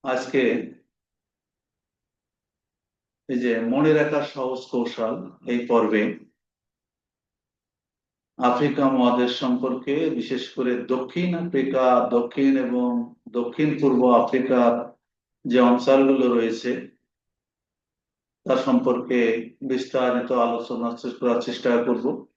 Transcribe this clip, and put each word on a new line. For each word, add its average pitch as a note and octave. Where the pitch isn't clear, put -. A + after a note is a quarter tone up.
আজকে C3
এই B2+
যে A#2+
মনে D3+
রাখার D3+
সহজ B2+
কৌশল, A#2+
এই A#2+
পর্বে G#2+
আফ্রিকা C#3
মহাদেশ B2
সম্পর্কে, B2+
বিশেষ B2
করে B2+
দক্ষিণ F3
আফ্রিকা, C3
দক্ষিণ C3+
এবং B2
দক্ষিণ D3+
পূর্ব C3
আফ্রিকার B2+
যে B2
অঞ্চলগুলো C3+
রয়েছে, A2+
তা C3+
সম্পর্কে B2
বিস্তারিত B2
আলোচনা A#2
চে-, B2
করার A#2+
চেষ্টা B2
করব। A#2+